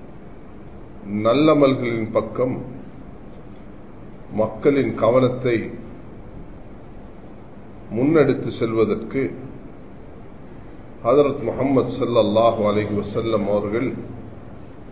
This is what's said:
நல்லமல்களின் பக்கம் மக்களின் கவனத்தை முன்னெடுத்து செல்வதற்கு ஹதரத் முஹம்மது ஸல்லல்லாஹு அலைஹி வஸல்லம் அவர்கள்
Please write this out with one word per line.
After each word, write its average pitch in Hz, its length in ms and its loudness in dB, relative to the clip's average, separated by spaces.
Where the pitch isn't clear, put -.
நல்லமல்களின் 123 880 6
பக்கம் 123 440 0
மக்களின் 113 600 2
கவனத்தை 123 600 4
முன்னெடுத்து 131 600 4
செல்வதற்கு 110 720 2
ஹதரத் 135 380 6
முஹம்மது 127 540 2
ஸல்லல்லாஹு 113 680 4
அலைஹி 104 300 2
வஸல்லம் 104 540 0
அவர்கள் 104 400 2